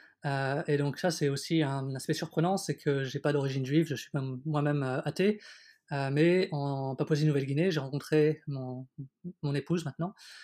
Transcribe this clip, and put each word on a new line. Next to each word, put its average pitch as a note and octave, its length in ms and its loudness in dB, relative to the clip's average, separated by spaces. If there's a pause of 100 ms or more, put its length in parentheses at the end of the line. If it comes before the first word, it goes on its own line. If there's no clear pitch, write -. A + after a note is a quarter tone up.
(260)
Euh, C#3 400 0
et D3 120 2
donc C#3+ 200 0
ça, F3+ 140 2
c'est D3 180 0
aussi D#3 320 0
un C3+ 320 -2
aspect D3+ 220 -4
surprenant, E3+ 420 0
c'est D3 200 -4
que C#3 260 0
j'ai B2+ 160 -6
pas D3 120 2
d'origine C#3 320 0
juive, D3 220 2
je D3 80 -4
suis - 220 -8
même, C3 300 -4
moi-même, D3 360 2
euh, C3 220 0
athée. G3+ 360 2 (520)
Euh, C#3 200 0
mais F3 400 4
en C#3 440 -2
Papouasie-Nouvelle-Guinée, D3 760 2
j'ai D#3 80 0
rencontré D3+ 640 2
mon, C3 420 -6 (540)
mon C#3+ 140 0
épouse D#3+ 300 -2
maintenant, E3 280 -6 (300)